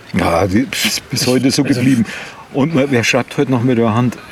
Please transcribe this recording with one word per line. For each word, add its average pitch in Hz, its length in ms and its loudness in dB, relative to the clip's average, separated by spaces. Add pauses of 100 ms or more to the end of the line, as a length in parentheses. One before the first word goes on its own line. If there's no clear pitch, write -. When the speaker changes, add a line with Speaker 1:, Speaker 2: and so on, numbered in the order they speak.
(180)
Speaker 1:
Ja, 87 280 2
die, 98 160 2
bis, - 380 -4
bis - 220 -6
Speaker 2:
Ich, 127 60 0
Speaker 1:
heute 127 220 2
so 147 120 0
Speaker 2:
also 139 120 -2
Speaker 1:
geblieben. 123 320 2 (480)
Und 147 200 0
man, 131 160 2
wer 117 140 2
schreibt - 320 -2
heute 139 140 0
noch 123 120 0
mit 127 140 2
der 113 160 2
Hand? 117 240 0 (160)